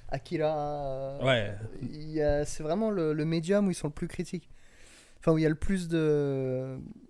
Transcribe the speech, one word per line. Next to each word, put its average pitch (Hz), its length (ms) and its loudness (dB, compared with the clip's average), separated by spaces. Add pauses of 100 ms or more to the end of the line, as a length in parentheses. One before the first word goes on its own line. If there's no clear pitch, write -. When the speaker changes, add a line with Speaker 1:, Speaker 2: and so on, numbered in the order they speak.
Speaker 1:
Akira, 156 480 0
euh, 139 640 -4
Speaker 2:
Ouais. 113 300 2 (300)
Speaker 1:
il 151 260 -10
y 156 100 -2
a, 147 260 4
c'est - 180 -6
vraiment 196 260 0
le, 165 240 0
le 156 120 0
médium 170 420 2
où - 20 2
ils 175 60 0
sont - 140 -4
le 147 40 -6
plus 175 140 -6
critiques. - 420 -8 (680)
Enfin, 165 140 4
où 156 40 4
il 160 60 4
y - 20 6
a 151 40 6
le 156 40 4
plus 180 340 0
de, 135 920 0 (300)